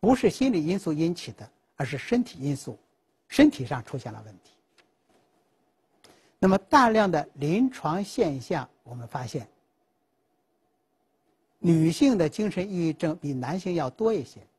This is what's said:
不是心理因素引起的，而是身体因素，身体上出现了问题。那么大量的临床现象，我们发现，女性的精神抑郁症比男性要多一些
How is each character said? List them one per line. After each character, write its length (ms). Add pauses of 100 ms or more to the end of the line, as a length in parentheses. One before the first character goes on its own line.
不 160
是 120
心 240
理 140
因 100
素 160
引 220
起 160
的， 180 (280)
而 100
是 100
身 280
体 160
因 160
素， 200 (520)
身 200
体 160
上 200
出 120
现 160
了 140
问 160
题。 80 (1900)
那 80
么 100
大 320
量 180
的 260
临 360
床 320
现 380
象， 280 (140)
我 140
们 100
发 180
现， 240 (2000)
女 280
性 300
的 100
精 220
神 180
抑 200
郁 40
症 240
比 160
男 260
性 180
要 120
多 240
一 120
些 160 (180)